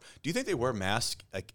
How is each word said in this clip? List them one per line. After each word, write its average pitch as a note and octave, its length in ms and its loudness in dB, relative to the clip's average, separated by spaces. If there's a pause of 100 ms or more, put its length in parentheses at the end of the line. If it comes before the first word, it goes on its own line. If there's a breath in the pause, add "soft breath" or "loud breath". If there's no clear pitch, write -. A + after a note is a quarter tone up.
(220 loud breath)
Do C#3+ 80 -4
you - 40 -2
think B3+ 120 0
they G3+ 80 0
wear B2+ 180 2
masks, G#2 520 0 (100)
like, F#2+ 200 -6